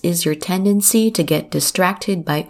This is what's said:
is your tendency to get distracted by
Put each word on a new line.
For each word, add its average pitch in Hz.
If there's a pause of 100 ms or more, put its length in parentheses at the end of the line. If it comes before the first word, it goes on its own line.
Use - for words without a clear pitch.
is 175
your 156
tendency 202
to 175
get 151
distracted 185
by 151